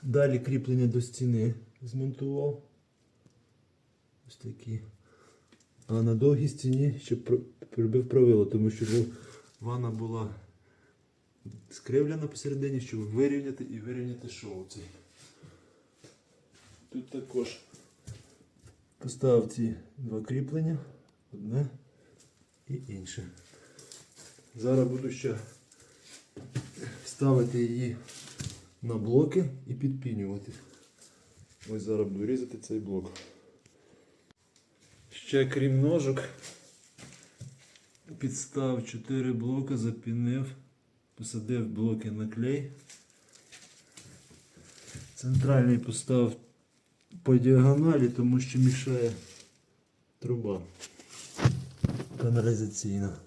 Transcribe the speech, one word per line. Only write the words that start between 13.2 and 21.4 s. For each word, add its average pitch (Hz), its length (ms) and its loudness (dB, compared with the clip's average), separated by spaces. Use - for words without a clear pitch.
і 117 140 -12
вирівняти 123 500 -8
шов 95 400 -14
цей. - 140 -16
Тут 127 220 -10
також 127 480 -6
поставив 123 500 2
ці 113 260 -4
два 110 220 -6
кріплення, 143 580 -2
одне 110 340 -4